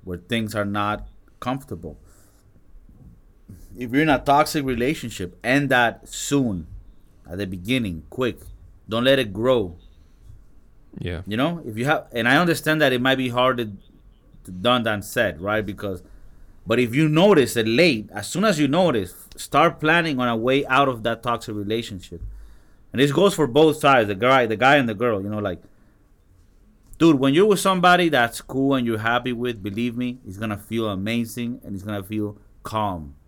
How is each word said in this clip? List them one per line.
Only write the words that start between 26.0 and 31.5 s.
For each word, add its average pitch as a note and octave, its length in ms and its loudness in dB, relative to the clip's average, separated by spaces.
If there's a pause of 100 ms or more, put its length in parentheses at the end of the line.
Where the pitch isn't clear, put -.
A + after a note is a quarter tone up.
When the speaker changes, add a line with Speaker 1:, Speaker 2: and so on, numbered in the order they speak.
Speaker 1:
dude, D#3+ 180 6
when C3+ 160 2
you're F#3 140 4
with F#3+ 120 4
somebody F3+ 480 4
that's B2 320 0
cool C3+ 360 0
and B2+ 100 0
you're A2+ 140 -2
happy A#2+ 340 -2
with, A#2 300 -6
believe A2+ 340 -4
me, B2 300 -6
it's F#2+ 100 -14
gonna G#2 220 -6
feel A2 280 -4
amazing A#2 760 -6